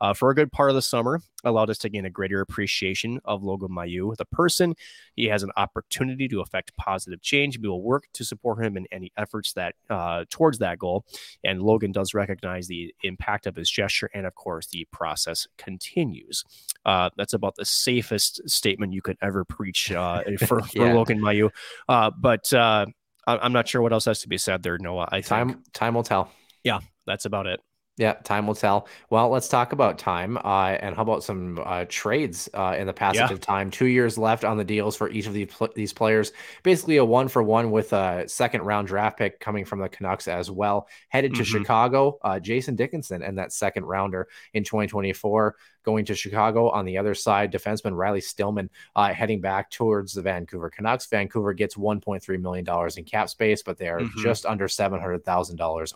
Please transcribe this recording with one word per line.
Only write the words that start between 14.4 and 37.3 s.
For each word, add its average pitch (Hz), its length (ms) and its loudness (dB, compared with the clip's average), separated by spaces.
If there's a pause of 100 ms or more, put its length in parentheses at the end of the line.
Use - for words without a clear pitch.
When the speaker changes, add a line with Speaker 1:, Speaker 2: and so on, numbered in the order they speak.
Speaker 1:
the 85 260 -12
process 82 560 -4 (120)
continues." - 840 -6 (400)
Uh, 90 320 2
that's - 200 -4
about 98 200 -2
the 101 100 -8
safest - 640 0 (180)
statement 101 440 0
you 95 100 -6
could 92 180 -6
ever 98 240 -2
preach, - 460 -4
uh, 87 400 -2
Speaker 2:
<laughs> 101 80 -2
Speaker 1:
for, 117 220 2
for 110 120 -6
Speaker 2:
Yeah. 120 200 6
Speaker 1:
Logan 113 260 4
Mailloux. 104 320 4 (360)
Uh, 113 300 6
but, 117 360 2
uh, 110 320 6 (420)
I, 117 100 4
I'm 123 160 0
not 117 140 4
sure 123 160 0
what 117 100 4
else 110 120 2
has 110 160 0
to - 80 -12
be 92 100 -2
said 92 240 -2
there, 87 160 -2
Noah. 90 320 -4
I 95 60 0
think 95 100 -4
Speaker 2:
Time, 120 360 0 (100)
time 113 200 0
will 117 100 0
tell. 95 280 0 (320)
Speaker 1:
Yeah, 107 160 0 (260)
that's - 200 -6
about 98 200 -4
it. 92 140 -4 (380)
Speaker 2:
Yeah, 110 160 2
time 104 340 -2
will 107 80 0
tell. 101 320 2 (240)
Well, 113 180 6
let's 127 200 0
talk 120 240 2
about 123 260 2
time, 95 380 -2
uh, 95 420 2
and 95 160 -6
how 113 80 -2
about 110 200 0
some, 90 400 -6
uh, 90 240 -4
trades, 104 640 -2
uh, 92 260 0
in 95 80 -4
the 92 60 -4
passage 101 260 2 (100)
Speaker 1:
Yeah. 98 40 -2
Speaker 2:
of 92 80 -8
time? 98 280 0
Two 127 160 0
years 123 320 4
left 113 260 2
on 110 140 2
the 107 60 0
deals 104 320 0
for 104 160 -2
each 107 160 -4
of 104 60 -6
the 101 120 -2
pl-, - 300 -4
these 104 180 -4
players. 110 380 4 (320)
Basically 180 340 4
a 131 80 8
one-for-one 117 640 4